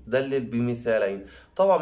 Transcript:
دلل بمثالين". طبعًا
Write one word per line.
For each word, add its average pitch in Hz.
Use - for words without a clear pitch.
دلل 135
بمثالين". 117
طبعًا 190